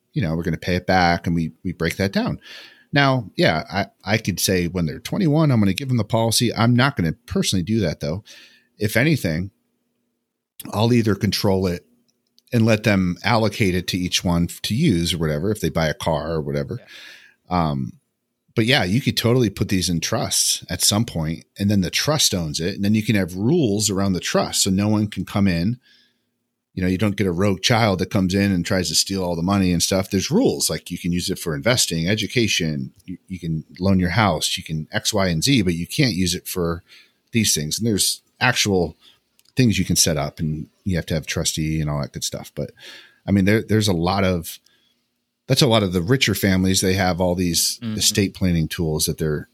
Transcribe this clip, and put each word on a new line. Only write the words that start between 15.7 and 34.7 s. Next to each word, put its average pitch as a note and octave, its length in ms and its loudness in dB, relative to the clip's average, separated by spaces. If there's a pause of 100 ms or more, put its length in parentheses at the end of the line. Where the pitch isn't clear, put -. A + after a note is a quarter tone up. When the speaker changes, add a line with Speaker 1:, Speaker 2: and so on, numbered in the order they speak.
Speaker 1:
buy D#2+ 160 0
a D2 80 0
car D#2 380 -2
or D#2+ 100 -2
whatever. C#2+ 380 -6 (680)
Speaker 2:
Yeah. E2+ 220 0
Speaker 1:
Um, C2 240 -6 (600)
but A2 100 2
yeah, C3 160 2
you F#2+ 180 0
could A#2 160 -2
totally A#2 320 2
put G2 200 -4
these F2+ 200 0
in E2+ 120 0
trusts - 680 -2
at F2 140 -6
some G#2 220 2
point, D#2+ 400 -6 (140)
and G2+ 120 2
then G2 120 4
the E2+ 80 -2
trust - 440 0
owns D#2 240 -4
it, E2 160 -4
and G2 100 -6
then G#2 120 4
you G#2+ 60 2
can A2+ 120 2
have F2+ 220 0
rules G#2+ 520 2
around G2 240 0
the E2+ 80 0
trust, - 440 -2
so G2+ 60 0
no G2+ 180 2
one G#2+ 180 2
can F#2+ 180 -6
come G2+ 220 0
in. F#2 320 0 (960)
You F#2 80 -4
know, F#2 60 2
you F#2 100 2
don't G2+ 180 0
get G2 120 0
a F2 40 0
rogue F#2+ 300 0
child A2 380 2
that F#2 100 -2
comes F#2+ 240 2
in G2+ 180 2
and F2 140 0
tries F#2 220 0
to D#2 60 -4
steal F#2+ 300 0
all F2 120 -2
the E2 60 -4
money F#2+ 300 2
and E2 100 2
stuff. F#2+ 280 0
There's F#2+ 200 -2
rules, E3+ 380 2
like, - 220 -6
you F2 80 -8
can F2 140 -2
use F2 180 -2
it F2 80 -4
for D#2+ 160 -4
investing, E2+ 540 0
education, F#2+ 840 -2 (120)
you, F#2 140 -14 (100)
you F#2 100 -10
can D#2+ 260 -4 (140)
loan F#2+ 220 4
your F2 100 2
house, F#2 480 0
you F#2 60 -10
can D#2 280 -8